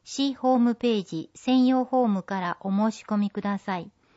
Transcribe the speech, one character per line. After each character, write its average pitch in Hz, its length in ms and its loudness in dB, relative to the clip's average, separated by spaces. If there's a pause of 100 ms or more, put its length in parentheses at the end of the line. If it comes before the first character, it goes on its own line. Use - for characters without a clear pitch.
市 277 320 -4
ホ 254 200 0
ー - 20 4
ム 240 180 2
ペ 226 240 0
ー 185 60 -4
ジ - 280 -10
専 254 320 2
用 254 200 2
フ 254 180 0
ォ - 20 2
ー - 20 2
ム 196 160 0
か 190 160 -6
ら 175 200 -4
お 196 100 -6
申 208 220 2
し - 120 -12
込 214 140 -2
み 208 120 0
く 202 120 -8
だ 202 160 -2
さ 190 200 -6
い。 165 120 -12 (280)